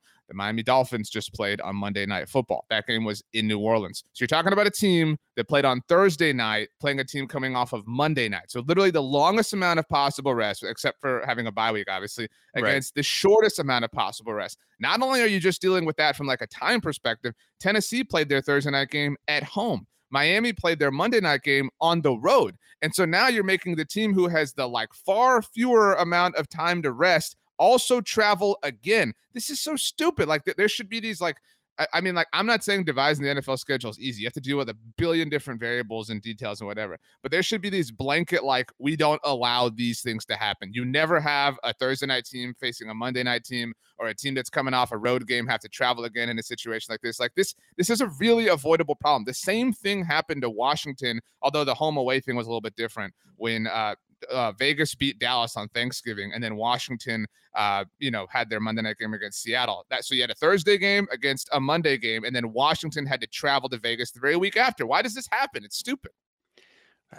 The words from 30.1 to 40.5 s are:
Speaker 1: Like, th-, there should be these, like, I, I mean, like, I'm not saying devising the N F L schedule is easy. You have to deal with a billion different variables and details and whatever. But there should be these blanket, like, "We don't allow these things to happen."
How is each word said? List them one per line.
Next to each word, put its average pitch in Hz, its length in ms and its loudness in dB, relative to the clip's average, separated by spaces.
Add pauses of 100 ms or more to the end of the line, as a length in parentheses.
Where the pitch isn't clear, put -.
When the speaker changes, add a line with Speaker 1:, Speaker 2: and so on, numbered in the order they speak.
Speaker 1:
Like, 156 160 0
th-, - 120 -4
there 202 120 4
should 214 200 -4
be 226 100 -6
these, 208 220 -6
like, 170 160 -2 (420)
I, 151 160 2
I 170 60 2
mean, 185 160 0
like, 165 160 2
I'm 185 140 0
not 233 180 2
saying 196 200 0
devising 143 400 2
the 139 60 2
N 143 80 0
F 135 100 -4
L 135 80 0
schedule 123 340 -4
is 101 100 -14
easy. 117 220 -6
You 110 40 -4
have 123 80 -4
to 151 60 -8
deal 135 160 -2
with 135 140 -2
a 107 60 -10 (200)
billion 165 320 2
different 139 320 -4
variables 113 500 -4
and 107 100 -6
details 110 400 -8
and 107 60 -10
whatever. 101 320 -8 (240)
But 135 80 -8
there 175 140 2
should 220 160 -2
be 196 100 -4
these 165 220 0
blanket, 147 520 0
like, 127 340 0
"We 147 180 -2
don't 151 280 2
allow 123 440 2
these 117 320 -2
things 110 260 -6
to 107 100 -4
happen." 101 360 -4